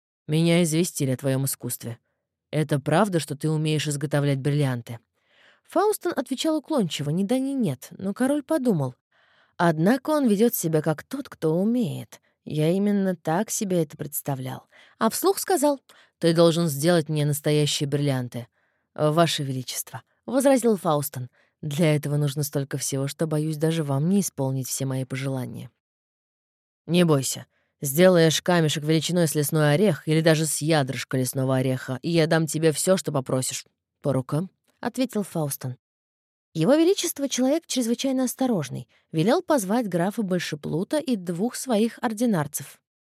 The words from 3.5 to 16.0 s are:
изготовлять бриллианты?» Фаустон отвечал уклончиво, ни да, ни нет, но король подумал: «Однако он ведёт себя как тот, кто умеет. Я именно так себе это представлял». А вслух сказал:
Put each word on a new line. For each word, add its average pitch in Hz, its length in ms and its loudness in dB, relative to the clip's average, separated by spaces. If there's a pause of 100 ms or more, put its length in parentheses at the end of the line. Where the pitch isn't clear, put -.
изготовлять 143 500 0
бриллианты?» 131 640 -2 (640)
Фаустон 370 520 0
отвечал 294 420 -2
уклончиво, 190 520 -2
ни 175 140 0
да, 240 160 0
ни 269 140 -4
нет, 202 340 -2 (100)
но 196 160 -6
король 277 300 0
подумал: 208 500 0 (640)
«Однако 175 540 2
он 294 160 2
ведёт 214 260 4
себя 160 300 0
как 156 180 -2
тот, - 260 -10
кто 160 280 -2
умеет. 185 640 -2 (240)
Я 151 240 0
именно 196 460 2
так 170 340 -2
себе 185 320 -2
это 151 160 -6
представлял». 131 720 -8 (320)
А 220 100 2
вслух 381 300 0
сказал: 285 420 0 (380)